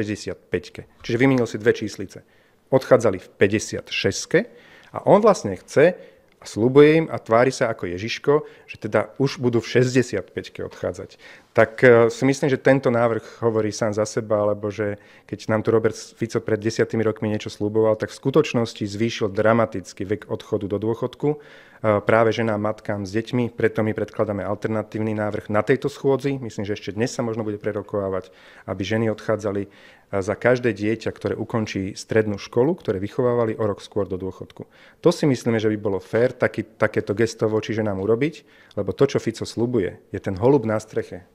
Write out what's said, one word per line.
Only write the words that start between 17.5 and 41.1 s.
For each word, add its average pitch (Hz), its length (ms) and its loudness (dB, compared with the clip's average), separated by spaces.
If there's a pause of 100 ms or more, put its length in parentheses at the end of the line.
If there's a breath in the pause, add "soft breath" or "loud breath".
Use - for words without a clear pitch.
tak - 160 -6
v - 80 -20
skutočnosti 131 640 0
zvýšil 104 480 -4
dramaticky 107 720 0
vek 98 240 -4
odchodu 104 400 -6
do 101 80 -4
dôchodku, 123 640 -4
eh, - 640 -2
práve 110 320 4
ženám, 113 240 -2
matkám 104 480 -6
s - 80 -12
deťmi. 117 400 -2
Preto 113 240 0
my 107 160 0
predkladáme 101 480 -4
alternatívny 107 720 -4
návrh 104 320 -4
na 107 160 0
tejto 139 240 0
schôdzi. 139 480 -2
Myslím, 113 320 -8
že 104 80 -4
ešte - 160 -12
dnes 113 240 -4
sa 127 80 -4
možno 113 240 -4
bude 104 80 -6
prerokovávať, 98 720 -4 (400 loud breath)
aby 98 160 -4
ženy 110 260 0
odchádzali, 101 560 -2
eh, - 560 -8
za 101 160 -2
každé 120 400 2
dieťa, 107 320 -2
ktoré 101 240 -4
ukončí 104 640 -4
strednú 107 400 0
školu, 139 400 0
ktoré 95 240 -4
vychovávali, 120 560 0
o 110 80 0
rok 101 160 -4
skôr 101 240 -4
do 92 80 -6
dôchodku. - 480 -10 (400 soft breath)
To 160 80 6
si 175 160 0
myslíme, 123 320 2
že 107 160 0
by 104 80 -6
bolo 101 160 -2
fér, 117 320 0
taký, 113 320 -2
takéto 107 560 -2
gesto 113 320 0
voči 107 240 -2
ženám 104 240 -2
urobiť, 117 480 -2 (320 soft breath)
lebo 101 160 -4
to, 139 160 4
čo - 80 0
Fico - 240 -4
sľubuje, 110 560 -2 (160)
je 98 80 -4
ten 95 160 -6
holub 127 240 4
na 110 160 -2
streche, - 560 -8